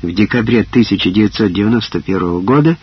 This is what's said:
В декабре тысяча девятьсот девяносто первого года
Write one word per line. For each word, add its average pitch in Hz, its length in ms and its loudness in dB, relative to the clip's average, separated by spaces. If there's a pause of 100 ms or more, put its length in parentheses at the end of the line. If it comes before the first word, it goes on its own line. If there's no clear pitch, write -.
В 85 100 -4
декабре 110 520 0
тысяча 101 460 0
девятьсот 104 420 0
девяносто 107 480 -2
первого 90 400 -2
года 147 420 2